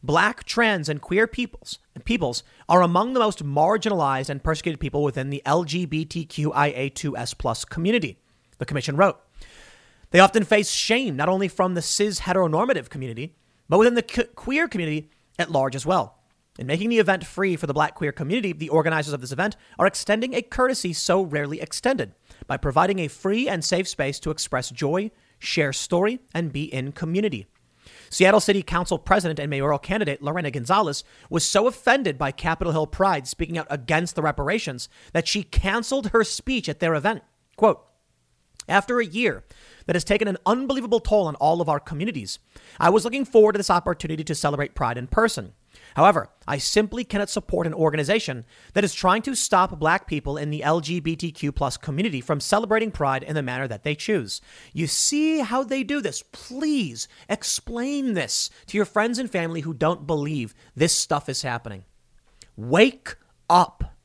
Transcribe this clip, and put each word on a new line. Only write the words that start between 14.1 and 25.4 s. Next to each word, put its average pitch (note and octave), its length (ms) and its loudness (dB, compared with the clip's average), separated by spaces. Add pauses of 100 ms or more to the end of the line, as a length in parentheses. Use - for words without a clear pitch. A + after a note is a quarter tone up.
queer D4 420 -2
community D#3 440 -4 (280)
at E3 140 -2
large C3+ 240 2
as C3+ 80 -8
well. D#3+ 320 0 (420)
In B2+ 80 -8
making E3 220 -2
the A#3 100 4
event F#3+ 260 2
free F#3+ 300 -2
for D#3 140 -6
the C#3 60 -2
Black D3+ 200 0
queer D3+ 160 -4
community, F3+ 420 -4
the D3+ 180 -8
organizers D#3 420 2
of C#3 80 -6
this B2+ 100 -10
event F3 240 -2 (240)
are F3 80 4
extending A3+ 480 0
a A#3 80 0
courtesy B3+ 500 0
so F3+ 300 2
rarely D3 380 -4
extended D#3 540 -2 (340)
by C3+ 80 -4
providing D#3+ 420 2
a E3+ 80 -2
free G#3 420 -2
and F3+ 160 -2
safe F3+ 220 0
space C#3 320 -4
to - 120 -6
express - 400 -4
joy, D#3 420 -2 (260)
share D3 340 -2